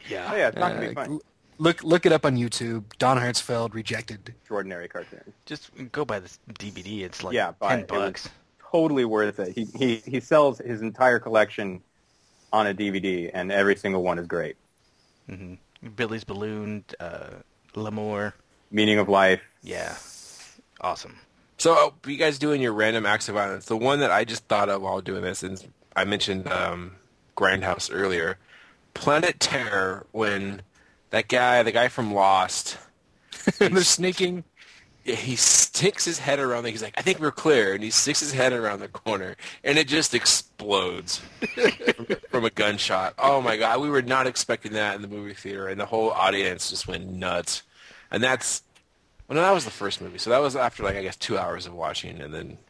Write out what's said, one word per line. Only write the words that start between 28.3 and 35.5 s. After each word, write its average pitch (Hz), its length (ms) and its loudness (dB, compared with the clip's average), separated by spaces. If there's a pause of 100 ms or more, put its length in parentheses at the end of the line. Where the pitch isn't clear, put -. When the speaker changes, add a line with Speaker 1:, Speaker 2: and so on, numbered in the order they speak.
Speaker 4:
Planet 160 480 0
Terror, 101 720 -4
when 101 480 -4 (480)
that 110 180 0
guy, 123 360 4
the 110 100 2
guy 120 160 4
from 110 240 -4
Lost, 95 640 2 (400)
Speaker 3:
<laughs> - 420 -4
They're 202 100 6
Speaker 4:
he's 180 200 4
Speaker 3:
sneaking. 180 560 0 (580)
Speaker 4:
Yeah, 120 120 -2
he 127 200 -6
sticks - 720 4